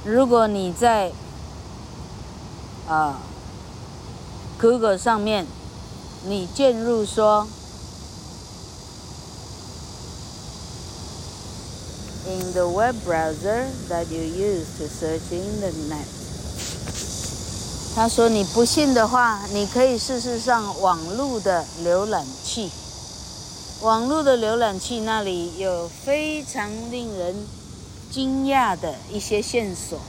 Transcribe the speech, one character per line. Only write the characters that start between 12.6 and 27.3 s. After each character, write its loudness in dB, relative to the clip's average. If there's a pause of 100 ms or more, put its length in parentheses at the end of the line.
web 4 (120)
browser 0 (220)
that -2
you -4
use 0 (120)
to -6
search -2
the -2
internet." -4 (1900)
他 6
说 8
你 6
不 6
信 6
的 8
话， 6 (100)
你 2
可 4
以 6
试 -2
试 -2
上 2
网 6 (200)
络 0
的 4 (200)
浏 6
览 0 (180)
器。 -4 (1120)
网 4
络 2
的 8
浏 2
览 2
器 -4
那 2
里 -2
有 0
非 -2
常 -4 (220)
令 -6
人 -2 (760)